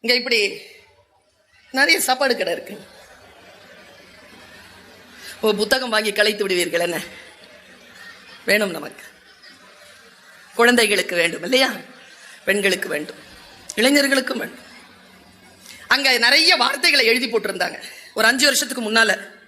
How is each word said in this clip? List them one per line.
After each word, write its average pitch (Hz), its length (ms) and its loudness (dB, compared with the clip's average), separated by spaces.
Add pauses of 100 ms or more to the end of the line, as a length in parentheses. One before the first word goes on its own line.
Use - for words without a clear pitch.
இங்க 240 100 2
இப்படி 240 240 0 (1400)
நிறைய 294 260 4
சாப்பாடு 254 340 0
கடை 175 200 -4
இருக்கு. - 200 -12 (2750)
ஓ, 214 160 0
புத்தகம் 233 400 -2
வாங்கி 214 180 0
களைத்து 208 320 0
விடுவீர்கள் 175 420 0
என்ன? 170 120 -4 (1500)
வேணும் 202 320 0
நமக்கு. - 280 -14 (1500)
குழந்தைகளுக்கு 226 600 2
வேண்டும் 170 300 -2
இல்லையா? 254 240 2 (720)
பெண்களுக்கு 190 460 -2
வேண்டும், 151 320 -8 (560)
இளைஞர்களுக்கும் 269 680 2
வேண்டும். - 220 -14 (1200)
அங்க 269 200 2 (100)
நிறைய 285 380 4
வார்த்தைகளை 277 500 2
எழுதி 240 220 2
போட்டிருந்தாங்க. 180 500 -4 (360)
ஒரு 220 140 2
அஞ்சு 262 180 2
வருஷத்துக்கு 262 380 -2
முன்னால 220 340 2 (300)